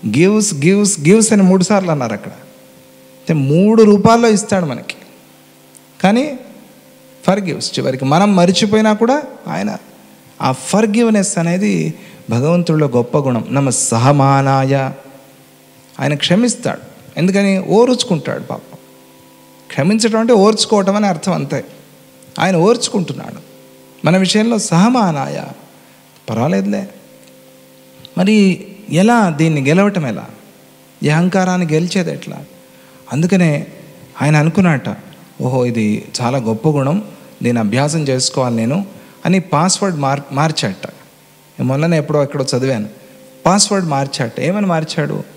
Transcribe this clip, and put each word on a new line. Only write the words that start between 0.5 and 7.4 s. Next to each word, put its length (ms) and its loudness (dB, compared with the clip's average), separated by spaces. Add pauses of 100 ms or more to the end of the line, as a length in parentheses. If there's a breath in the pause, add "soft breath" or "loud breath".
gives, 400 2
gives 280 4
అని 100 4
మూడు 220 4
సార్లు 260 0
అన్నారు 220 -2
అక్కడ. 200 -10
అంటే 1000 -10
మూడు 480 4
రూపాల్లో 460 4
ఇస్తాడు 360 0
మనకి, 320 -10 (1040)
కానీ 360 0 (920)
forgives. 340 -2